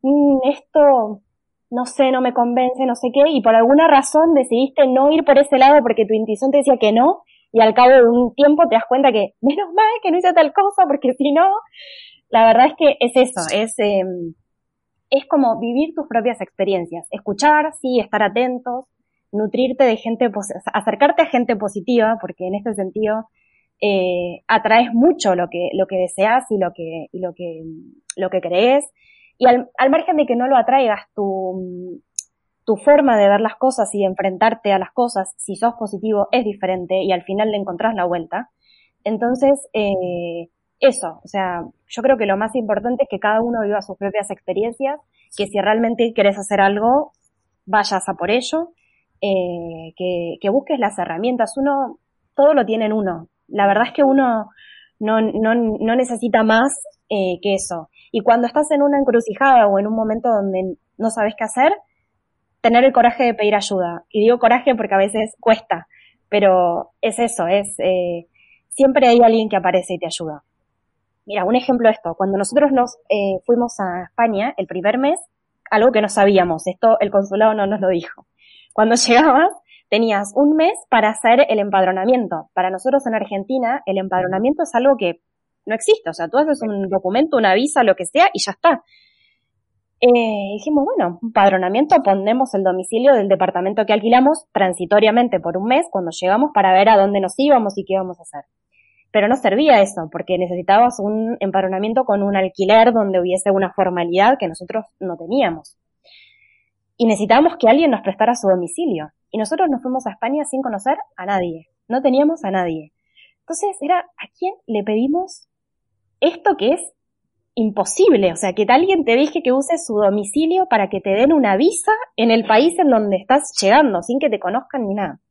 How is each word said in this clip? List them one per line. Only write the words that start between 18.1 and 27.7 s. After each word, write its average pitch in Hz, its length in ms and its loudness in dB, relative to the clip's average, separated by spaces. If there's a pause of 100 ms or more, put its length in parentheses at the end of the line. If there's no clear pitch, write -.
atentos, 247 640 -4 (440)
nutrirte 247 520 -2
de 226 140 2
gente 226 320 -4
pos-, 202 240 -10 (200)
acercarte 277 500 0
a 311 40 0
gente 247 280 -2
positiva, 220 680 -2
porque 185 260 -12
en 190 80 -6
este 208 180 -6
sentido, 214 540 -4 (540)
eh, 180 680 -2
atraes 220 460 2
mucho 240 420 2
lo 175 140 -2
que, 175 240 -6
lo 190 140 -2
que 190 100 -6
deseas 196 540 0
y 214 60 -2
lo 180 160 -2
que, 165 380 -12
y 185 80 -14
lo 180 160 -8
que, 165 280 -14 (540)